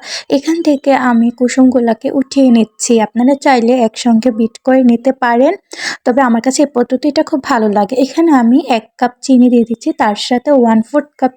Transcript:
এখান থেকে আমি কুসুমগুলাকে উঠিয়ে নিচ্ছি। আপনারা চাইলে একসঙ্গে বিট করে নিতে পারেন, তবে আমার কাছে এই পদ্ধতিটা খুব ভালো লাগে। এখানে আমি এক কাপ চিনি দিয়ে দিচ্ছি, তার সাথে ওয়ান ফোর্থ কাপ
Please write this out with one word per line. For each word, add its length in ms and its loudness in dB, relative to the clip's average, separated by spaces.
এখান 320 -2
থেকে 300 0
আমি 300 0
কুসুমগুলাকে 800 0
উঠিয়ে 400 0
নিচ্ছি। 480 0
আপনারা 360 0
চাইলে 440 0
একসঙ্গে 520 0
বিট 320 -4
করে 200 2
নিতে 300 0
পারেন, 400 0
তবে 180 0
আমার 200 0
কাছে 200 -4
এই 120 0
পদ্ধতিটা 500 -2
খুব 200 -4
ভালো 260 -2
লাগে। 260 -2
এখানে 400 0
আমি 240 2
এক 160 -2
কাপ 240 -4
চিনি 280 2
দিয়ে 180 2
দিচ্ছি, 260 -6
তার 260 -2
সাথে 320 -4
ওয়ান 300 2
ফোর্থ 360 -4
কাপ 200 -2